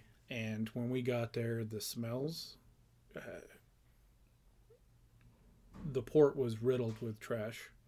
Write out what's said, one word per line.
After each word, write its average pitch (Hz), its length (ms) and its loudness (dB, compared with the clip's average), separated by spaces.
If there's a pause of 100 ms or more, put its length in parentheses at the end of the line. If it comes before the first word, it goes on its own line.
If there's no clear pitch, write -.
(300)
And 110 400 -2
when 120 200 -4
we 127 120 0
got 120 320 0
there, 117 300 0
the 107 180 -4
smells, 127 760 -4 (580)
uh, 147 40 -6 (2750)
the 123 100 2
port 143 340 8
was 113 260 0
riddled 117 400 2
with 110 180 -4
trash. 113 500 -6 (180)